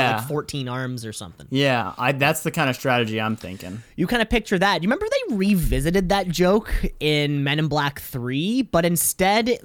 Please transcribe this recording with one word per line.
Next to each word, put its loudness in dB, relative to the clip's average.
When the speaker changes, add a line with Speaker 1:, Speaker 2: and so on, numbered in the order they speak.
Speaker 1:
like, -2
Speaker 2:
Yeah. -8
Speaker 1:
fourteen -6
arms -6
or -10
something. -16
Speaker 2:
Yeah, 2
I, 0
that's 0
the -2
kind 0
of -2
strategy 0
I'm -2
thinking. -12
Speaker 1:
You 0
kinda 0
picture 0
that. 2
You -2
remember 0
they 0
revisited 2
that 0
joke 2
in 2
Men 0
in 2
Black -2
Three, -2
but 2
instead, 2